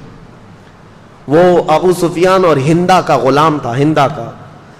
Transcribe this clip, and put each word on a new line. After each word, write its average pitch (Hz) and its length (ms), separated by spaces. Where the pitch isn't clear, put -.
वो 170 300
अबू 156 260
सुफियान 180 500
और 151 140
हिंदा 175 420
का 151 180
गुलाम 143 400
था। 120 160
हिंदा 143 340
का, 117 160